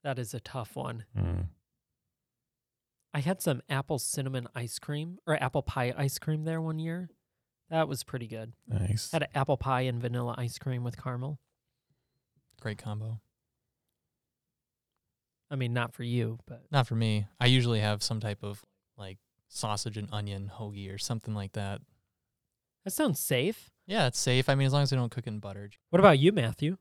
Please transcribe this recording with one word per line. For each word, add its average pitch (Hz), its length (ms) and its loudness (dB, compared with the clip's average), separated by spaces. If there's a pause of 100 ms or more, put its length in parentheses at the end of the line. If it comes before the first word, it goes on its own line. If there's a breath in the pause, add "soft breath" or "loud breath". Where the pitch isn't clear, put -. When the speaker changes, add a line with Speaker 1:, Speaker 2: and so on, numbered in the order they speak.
Speaker 1:
That 131 160 -2
is 117 160 -6
a 107 40 -6
tough - 360 -8
one. 123 300 -6 (120)
Speaker 2:
Mm. 90 300 0 (1700)
Speaker 1:
I 143 60 0
had 180 200 0
some 131 260 0
apple 139 300 -2
cinnamon 131 560 -4
ice 120 240 -6
cream 156 480 -6
or 156 160 2
apple 135 220 0
pie 127 340 -2
ice 139 220 -2
cream 156 240 -2
there 160 180 -2
one 160 160 -4
year. 165 320 -6 (640)
That 160 160 2
was 139 160 -6
pretty 117 240 -8
good. 110 260 -10 (140)
Speaker 2:
Nice. 101 440 0
Speaker 1:
Had 160 120 0
an - 100 -6
apple 135 240 2
pie 127 240 0
and 123 180 0
vanilla 120 380 -2
ice 120 220 -4
cream 123 240 -2
with 120 180 -6
caramel. 131 380 -6 (1200)
Speaker 3:
Great 107 160 -4
combo. 110 440 -8 (2250)
Speaker 1:
I 143 60 -6
mean, 123 180 0
not 123 200 0
for 120 100 -10
you, 117 440 0
but - 240 -16
Speaker 3:
Not 139 160 4
for - 80 -2
me. 110 320 2 (120)
I 123 80 4
usually 120 320 6
have 104 220 2
some 110 180 -2
type 104 240 -6
of, 101 200 -8 (340)
like, 98 220 -14 (280)
sausage 107 500 -4
and 101 140 -6
onion 101 420 -6
hoagie 101 400 -10
or 101 40 -10
something 113 360 -4
like 98 200 -6
that. 101 280 -4 (1000)
Speaker 1:
That 196 80 -6
sounds 262 280 0
safe. 143 500 0 (160)
Speaker 3:
Yeah, 185 220 2
it's - 120 -2
safe. 127 300 4
I 139 60 4
mean, 139 100 4
as 131 80 4
long 143 100 4
as 135 60 2
they 139 60 2
don't 123 160 0
cook - 160 -8
in 107 120 -6
butter. 101 300 -10 (220)
Speaker 1:
What 175 80 6
about 175 200 10
you, 165 120 8
Matthew? 147 500 0